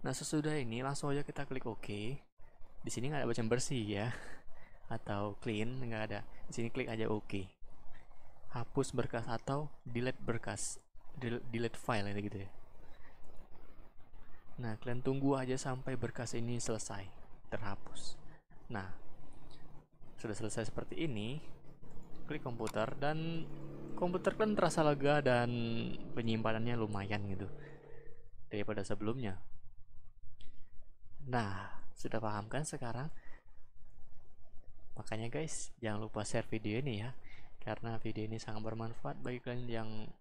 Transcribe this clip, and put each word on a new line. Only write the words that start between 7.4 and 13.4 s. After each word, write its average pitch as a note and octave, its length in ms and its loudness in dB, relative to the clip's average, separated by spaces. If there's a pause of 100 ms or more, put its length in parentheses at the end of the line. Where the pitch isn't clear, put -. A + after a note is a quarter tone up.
Hapus B2+ 400 2
berkas A#2 320 2
atau C#3 480 0 (160)
delete A#2+ 320 0
berkas. G#2+ 560 0 (400)
Del-, B2 320 0
delete A#2 320 0
file G2+ 320 2
gitu, G2+ 160 2
gitu G2+ 160 -4
ya. - 60 -6 (2000)